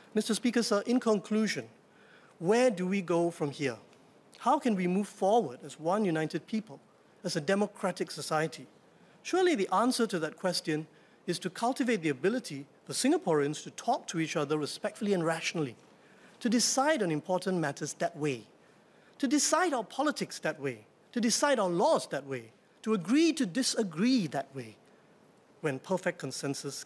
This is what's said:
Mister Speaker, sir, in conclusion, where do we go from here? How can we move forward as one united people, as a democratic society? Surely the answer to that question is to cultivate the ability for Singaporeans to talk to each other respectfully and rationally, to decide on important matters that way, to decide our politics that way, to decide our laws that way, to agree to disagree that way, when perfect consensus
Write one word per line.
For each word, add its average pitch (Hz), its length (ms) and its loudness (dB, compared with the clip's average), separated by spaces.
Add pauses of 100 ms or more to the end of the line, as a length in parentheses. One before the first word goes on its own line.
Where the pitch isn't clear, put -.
(140)
Mister 214 200 0
Speaker, 240 280 2
sir, 208 240 2
in 247 140 2
conclusion, 214 680 0 (680)
where 233 300 4
do 180 160 -2
we 196 160 0
go 170 300 2
from 151 200 -4
here? 131 260 -2 (640)
How 277 200 2
can 226 160 2
we 180 100 0
move 190 220 0
forward 190 560 0
as 147 160 -16
one 185 240 0
united 160 420 0
people, 208 360 -8 (420)
as 175 140 -4
a 160 40 0
democratic 196 680 -2
society? 156 560 -4 (540)
Surely 359 320 2
the 196 200 0
answer 233 340 2
to 180 120 -2
that 151 180 -4
question 160 500 -2 (400)
is 170 120 -2
to 180 100 -6
cultivate 240 520 0
the 156 80 0
ability 147 560 -2 (200)
for 143 80 -10
Singaporeans 151 720 2
to 156 80 -14
talk - 360 -2
to 170 120 -4
each 160 160 -2
other 151 220 0
respectfully 202 560 -4
and 170 120 2
rationally, 160 500 -2 (640)
to 240 100 0
decide 262 540 2
on 170 80 0
important 180 480 -2
matters 151 340 -4
that - 240 -4
way, 139 300 -4 (720)
to 277 80 0
decide 302 460 4
our 233 100 -2
politics - 560 -2
that 151 200 -4
way, 123 260 -6 (260)
to 240 80 -4
decide 254 400 4
our 190 100 2
laws 240 380 2
that 143 180 -6
way, 123 260 -8 (300)
to 220 120 0
agree 262 400 4
to 254 120 0
disagree 208 840 0
that 135 280 -6
way, 117 220 -12 (840)
when 139 180 -2
perfect 180 380 -2
consensus 139 680 -8